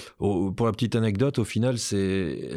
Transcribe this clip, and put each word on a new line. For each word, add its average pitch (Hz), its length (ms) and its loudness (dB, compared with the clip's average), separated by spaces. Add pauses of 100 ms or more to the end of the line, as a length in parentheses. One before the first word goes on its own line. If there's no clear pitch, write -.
(200)
Au, 98 320 0
pour 117 140 0
la 110 80 2
petite 113 240 0
anecdote, 113 420 2
au 104 60 0
final, 120 340 0
c'est 95 760 -2